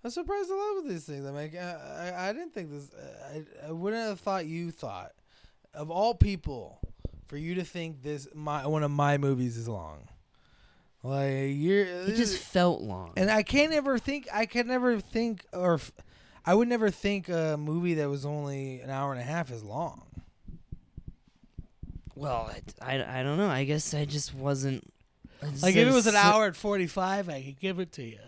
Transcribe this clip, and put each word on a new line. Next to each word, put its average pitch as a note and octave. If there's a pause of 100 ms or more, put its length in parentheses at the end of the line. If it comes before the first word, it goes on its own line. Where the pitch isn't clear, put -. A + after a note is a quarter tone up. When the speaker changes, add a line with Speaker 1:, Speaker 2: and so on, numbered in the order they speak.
Speaker 1:
I'm A#3+
surprised F4
a G4
lot G4+
with E4
these E3+
things. C#3
I'm C#3
like, D3+
uh, F3 (360)
I, F#3
I G#3
didn't D#4+
think E3+
this. C#3+
Uh, C#3+ (220)
I, D3+
I D#3+
wouldn't G3+
have G3+
thought F#3+
you E3
thought, G2 (600)
of D3+
all G#3
people, F3 (480)
for -
you E3
to F3+
think E3
this C#3+
my D3
one D3+
of D3
my C#3+
movies B2+
is A#2
long. D#2+ (920)
Like C#3
you're, F#3+
Speaker 2:
It F#3
just G#3+
felt F3+
long. F#2
Speaker 1:
and F#3+
I G#3+
can't D4
ever C#4
think. C#4
I A3
could A#3
never B3
think, A3+
or F3+
f-, - (520)
I F3
would A#3
never A3
think G3+
a D#3+
movie E3
that D3
was C#3
only C#3
an B2+
hour C#3
and B2
a A#2+
half D3+
is A#2
long. C3 (2000)
Speaker 2:
Well, B2 (300)
I, C3
I, C3
I -
don't C#3+
know. G3+
I C3+
guess D3+
I D3
just C#3+
wasn't. C3+ (520)
I D3
just C#3
Speaker 1:
Like, F#3
if A3+
Speaker 2:
at B3
Speaker 1:
it -
Speaker 2:
a C4+
Speaker 1:
was A#3
an G#3+
Speaker 2:
cer- G#3
Speaker 1:
hour G#3
and F3
forty-five, F#3+
I C#3
could C3+
give F#3+
it F3+
to C#3
you. G#2+